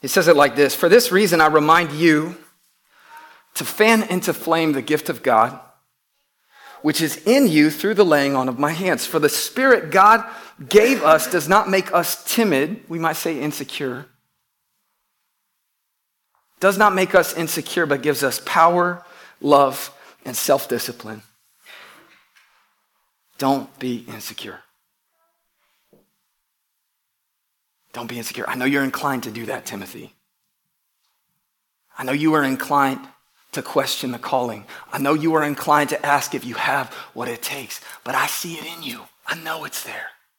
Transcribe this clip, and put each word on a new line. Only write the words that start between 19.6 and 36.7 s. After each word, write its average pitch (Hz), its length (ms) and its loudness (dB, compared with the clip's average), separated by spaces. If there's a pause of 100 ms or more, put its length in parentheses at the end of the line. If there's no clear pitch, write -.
and 123 100 -8
self-discipline." 120 880 -4 (2250)
Don't 135 400 -4
be 120 280 -8
insecure. 104 560 -16 (3250)
Don't 117 120 -10
be 120 120 -10
insecure. 113 280 -10
I - 80 -6
know 127 120 -4
you're 139 180 0
inclined 131 380 -6
to 113 80 -12
do 113 160 -12
that, 107 180 -10
Timothy. - 500 -14 (1800)
I - 80 -12
know 131 80 -4
you 156 220 2
are 147 100 4
inclined 135 640 -2 (440)
to 147 100 -8
question - 480 -4
the 120 80 -10
calling. 117 480 -6 (260)
I - 60 -10
know 139 160 0
you 156 180 -2
are 156 100 2
inclined 147 460 0
to - 160 -6
ask 143 300 0
if - 100 -6
you 120 120 -10
have 135 360 -4 (220)